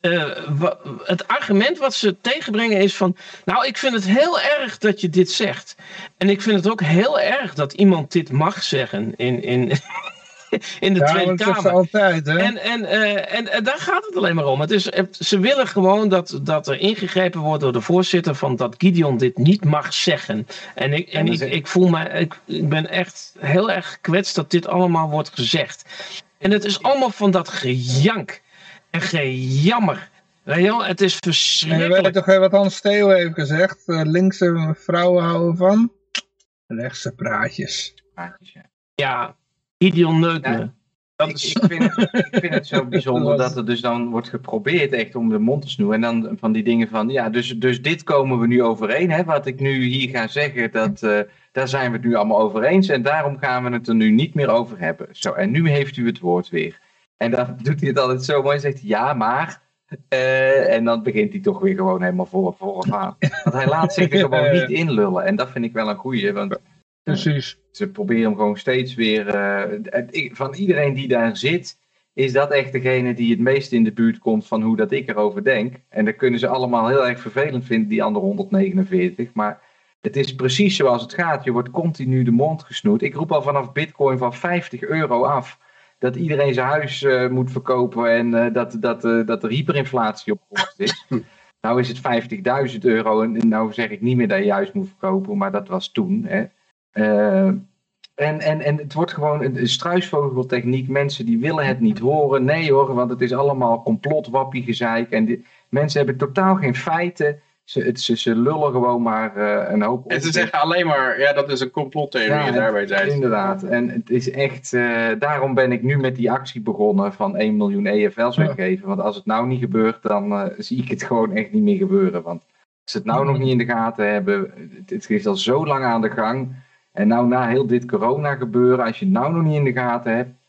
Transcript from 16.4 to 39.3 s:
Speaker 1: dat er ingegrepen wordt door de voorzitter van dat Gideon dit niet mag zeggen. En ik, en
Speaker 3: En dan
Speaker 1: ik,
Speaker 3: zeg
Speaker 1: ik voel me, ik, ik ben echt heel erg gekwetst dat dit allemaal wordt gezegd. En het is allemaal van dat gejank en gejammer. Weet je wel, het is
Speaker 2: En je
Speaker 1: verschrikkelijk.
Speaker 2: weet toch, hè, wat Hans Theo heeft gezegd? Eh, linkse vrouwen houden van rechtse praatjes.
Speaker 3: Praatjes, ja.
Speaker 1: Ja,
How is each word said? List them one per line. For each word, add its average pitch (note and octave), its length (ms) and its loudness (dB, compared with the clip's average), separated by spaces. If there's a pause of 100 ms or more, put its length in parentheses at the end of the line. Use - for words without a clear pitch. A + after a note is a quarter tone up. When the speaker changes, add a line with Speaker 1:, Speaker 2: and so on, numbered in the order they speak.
Speaker 1:
dat D3+ 260 -2
er C#3 120 -2
ingegrepen F#3 600 0
wordt D3+ 220 0
door C3 100 2
de A#2+ 80 0
voorzitter F3 540 2
van C3+ 220 -2
dat A#2 220 -4
Gideon E3 380 4
dit B2 220 2
niet E3+ 260 6
mag D3 300 2
zeggen. B2+ 520 -2 (280)
En C3+ 180 -2
ik, D#3+ 160 -2
en D#3 100 -4
Speaker 3:
En D#3 60 2
dan E3+ 100 2
Speaker 1:
ik, D#3+ 60 -4
Speaker 3:
zeg C#3 100 -4
Speaker 1:
ik D#3 160 -4
voel F#3 220 4
me, E3 200 0
ik, E3 360 -4
ik - 240 -4
ben D#3 200 0
echt - 500 -6
heel E3+ 320 2
erg F#3+ 220 -4
gekwetst F#3 420 -2
dat E3 160 -4
dit E3+ 160 0
allemaal E3+ 440 2
wordt D3+ 240 -4
gezegd. C3 500 -4 (540)
En F#3+ 120 -4
het G#3 140 2
is G3+ 180 -4
allemaal C4 280 2
van G3+ 200 0
dat F3+ 180 0
gejank C3 920 0 (500)
en E3+ 100 -4
gejammer. D3+ 1120 0 (320)
Weet C#3+ 140 -2
je F3 60 4
wel, G#3+ 220 2
het F3+ 160 -2
is F#3+ 120 4
Speaker 2:
En - 80 -6
je E3+ 160 -2
Speaker 1:
verschrikkelijk. E3 680 2
Speaker 2:
weet F#3 100 4
toch, F#3 120 0
hè, F#3+ 140 6
wat F#3+ 140 6
Hans G3 280 2
Theo G#3 280 4
heeft F3 260 4
gezegd? D#3+ 520 0
Eh, E3 180 0
linkse E3+ 760 2
vrouwen F3 460 2
houden E3+ 320 0
van G#3 360 4 (720)
rechtse A#2+ 480 -8
praatjes. - 800 -6 (200)
Speaker 3:
Praatjes, F3 380 -18
ja. - 100 -20 (320)
Speaker 1:
Ja, B2 400 -4 (440)